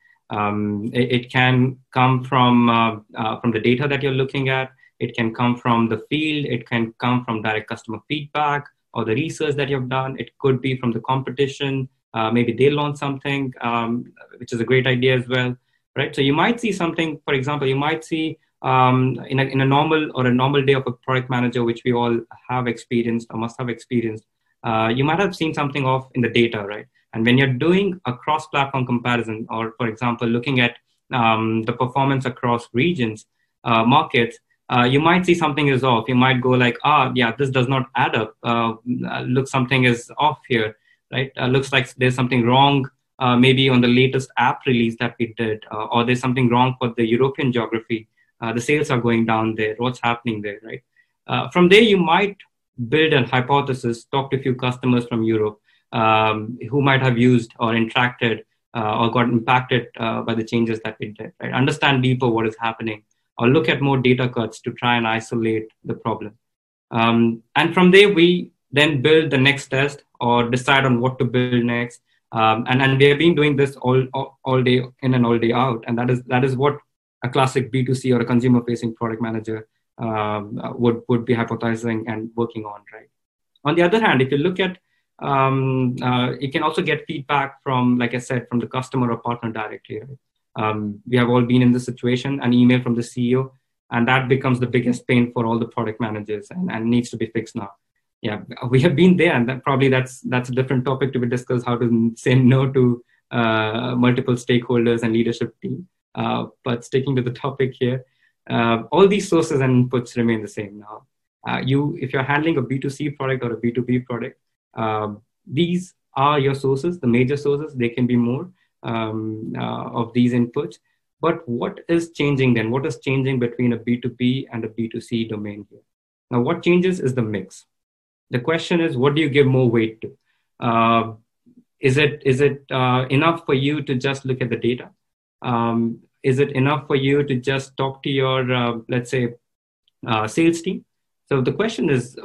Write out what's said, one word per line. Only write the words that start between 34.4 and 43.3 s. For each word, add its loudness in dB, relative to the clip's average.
uh, 4
you 4
might 4
see 4
something 0
is 2
off. 2
You 0
might 4
go 2
like, 2
"Ah, 4
yeah, 2
this -2
does 2
not -2
add 0
up. -4
Uh, 0
uh, -6
look, -2
something 2
is 0
off 0
here, -2
right? -6
Uh, -2
looks 0
like 0
there's 2
something 0
wrong, 2
uh, 2